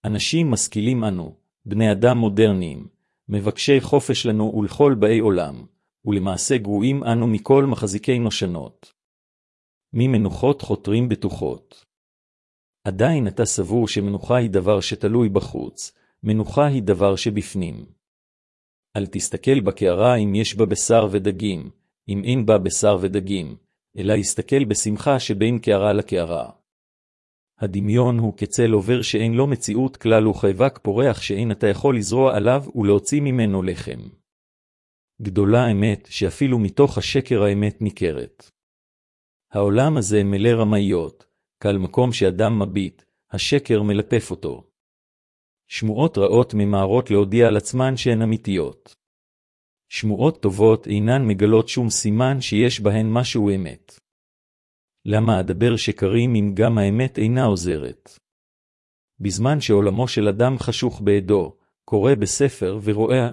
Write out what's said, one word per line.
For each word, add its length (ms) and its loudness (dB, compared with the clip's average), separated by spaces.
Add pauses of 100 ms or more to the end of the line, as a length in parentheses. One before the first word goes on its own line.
אנשים 460 0
משכילים 540 -2
אנו, 300 -6 (320)
בני 260 2
אדם 260 2
מודרניים, 680 0 (400)
מבקשי 520 0
חופש 460 -2
לנו 280 -2
ולכל 400 2
באי 240 2
עולם, 480 -2 (380)
ולמעשה 540 -2
גרועים 460 -2
אנו 220 0
מכל 400 2
מחזיקי 520 -2
נושנות. 760 -6 (1000)
ממנוחות 680 0
חותרים 460 -2
בטוחות. 760 -6 (1000)
עדיין 440 0
אתה 160 0
סבור 440 0
שמנוחה 480 -2
היא 140 0
דבר 300 2
שתלוי 480 0
בחוץ, 640 -6 (300)
מנוחה 440 0
היא 160 0
דבר 340 2
שבפנים. 680 -6 (1120)
אל 100 -4
תסתכל 540 -2
בקערה 560 2
אם 180 0
יש 200 -2
בה 120 2
בשר 440 2
ודגים, 600 -4 (380)
אם 160 -4
אין 220 0
בה 120 4
בשר 420 2
ודגים, 560 -4 (400)
אלא 160 -2
הסתכל 520 0
בשמחה 560 0
שבין 380 -2
קערה 340 2
לקערה. 580 -4 (1080)
הדמיון 600 0
הוא 180 0
כצל 360 0
עובר 300 0
שאין 320 -2
לו 120 2
מציאות 500 -4
כלל 320 4
וכאבק 500 0
פורח 440 0
שאין 300 -4
אתה 140 -2
יכול 300 2
לזרוע 400 2
עליו 280 0 (100)
ולהוציא 460 2
ממנו 420 0
לחם. 380 -8 (1200)
גדולה 420 2
האמת 460 0
שאפילו 480 -2
מתוך 400 2
השקר 440 -2
האמת 400 0
ניכרת. 680 -8 (1000)
העולם 460 2
הזה 280 2
מלא 240 0
רמאיות, 800 0 (360)
כל 100 0
מקום 400 0
שאדם 500 0
מביט, 400 -6 (280)
השקר 520 0
מלטף 480 -2
אותו. 400 -12 (1000)
שמועות 500 -2
רעות 360 2
ממהרות 560 0
להודיע 360 4
על 100 4
עצמן 400 -2
שהן 260 0
אמיתיות. 720 -4 (920)
שמועות 540 -2
טובות 440 4
אינן 400 0
מגלות 420 2
שום 220 -2
סימן 500 0
שיש 400 0
בהן 320 0
משהו 380 0
אמת. 500 -8 (1040)
למה 360 2
אדבר 360 0
שקרים 580 0
אם 200 0
גם 240 2
האמת 400 0
אינה 260 0
עוזרת? 640 -4 (1120)
בזמן 400 -2
שעולמו 480 2
של 200 0
אדם 300 0
חשוך 420 -4
בעדו, 560 0 (280)
קורא 300 2
בספר 680 -2
ורואה 500 0